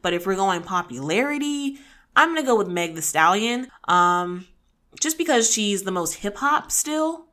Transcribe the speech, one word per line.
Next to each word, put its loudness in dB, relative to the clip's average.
But -2
if -4
we're 0
going 0
popularity, -2
I'm 6
gonna -2
go 4
with 0
Meg -4
Thee -8
Stallion. 2
Um, 2
just -2
because 2
she's 0
the -4
most -2
hip -6
hop 0
still -2